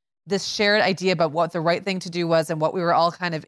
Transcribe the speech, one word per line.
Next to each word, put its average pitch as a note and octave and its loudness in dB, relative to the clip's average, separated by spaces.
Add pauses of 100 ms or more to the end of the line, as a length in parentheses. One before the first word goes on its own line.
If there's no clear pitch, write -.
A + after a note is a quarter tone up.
(260)
this F#3 -4
shared G#3 2
idea F#3 2
about E3 0
what E3 0
the F3 -4
right E3+ 0
thing F#3+ -4
to F3+ -10
do F3 -2
was E3 2
and D#3 -2
what D#3 0
we F#3 -2
were E3+ 2
all E3 4
kind F3 -6
of D#3 -8